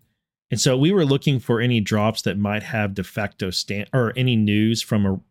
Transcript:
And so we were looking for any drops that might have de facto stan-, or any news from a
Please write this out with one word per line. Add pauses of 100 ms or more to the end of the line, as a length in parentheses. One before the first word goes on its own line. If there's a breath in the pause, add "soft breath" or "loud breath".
(520)
And
so
we
were
looking
for
any
drops
that
might
have
de
facto
stan-,
or
any
news
from
a (120)